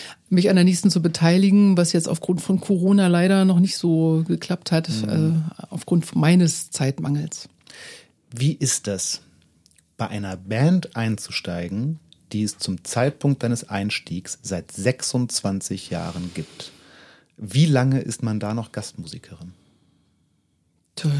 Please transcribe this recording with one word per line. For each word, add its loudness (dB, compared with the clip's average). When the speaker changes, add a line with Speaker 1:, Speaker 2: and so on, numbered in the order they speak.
Speaker 1:
mich 4
an 4
der 8
nächsten 4
zu 2
beteiligen, 4
was 2
jetzt 0
aufgrund -2
von 0
Corona 4
leider 4
noch 6
nicht 0
so 2
geklappt -4
hat, 0
Speaker 2:
Mhm. -4
Speaker 1:
äh, -2
aufgrund -2
meines 4
Zeitmangels. -4
Speaker 2:
Wie 0
ist -4
das, -6
bei -6
einer -8
Band 0
einzusteigen, -6
die -2
es -4
zum -6
Zeitpunkt -2
deines -4
Einstiegs -6
seit -8
sechsundzwanzig -4
Jahren -8
gibt? -14
Wie 0
lange 2
ist -8
man -2
da -4
noch -8
Gastmusikerin? -14
Speaker 1:
Tja, 0